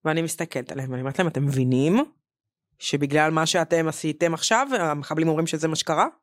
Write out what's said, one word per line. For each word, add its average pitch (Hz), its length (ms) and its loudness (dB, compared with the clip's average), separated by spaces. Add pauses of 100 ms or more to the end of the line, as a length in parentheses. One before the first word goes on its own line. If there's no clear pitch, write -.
ואני 160 160 0
מסתכלת 160 500 -6
עליהם, 131 200 -6
ואני 127 100 -6
אומרת 135 180 -4
להם, 175 80 4
"אתם 143 180 0
מבינים 135 580 2 (760)
שבגלל 147 520 0
מה 160 140 2
שאתם 165 420 0
עשיתם 156 460 -2
עכשיו, 233 340 0 (120)
המחבלים 156 480 0
אומרים 160 200 2
שזה 160 200 -2
מה 156 80 0
שקרה?" 165 320 0 (160)